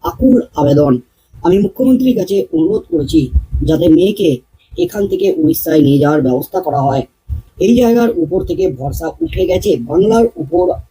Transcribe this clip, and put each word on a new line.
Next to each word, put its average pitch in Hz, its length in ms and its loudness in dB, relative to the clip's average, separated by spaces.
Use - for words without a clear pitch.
আকুল 240 400 2
আবেদন, 143 420 2
"আমি 180 160 2
মুখ্যমন্ত্রীর 254 600 0
কাছে 190 340 -2
অনুরোধ 175 380 0
করেছি 151 400 0
যাতে 160 260 0
মেয়েকে 175 480 2
এখান 196 280 -2
থেকে 190 300 0
উড়িষ্যায় 160 440 0
নিয়ে 139 180 4
যাওয়ার 147 240 2
ব্যবস্থা 127 380 -2
করা 139 220 -2
হয়। - 200 -2
এই 123 180 2
জায়গার 233 400 2
উপর 170 280 -2
থেকে 180 260 -2
ভরসা 135 380 -8
উঠে 165 380 -4
গেছে, 180 340 0
বাংলার 208 460 2
উপর 170 340 -2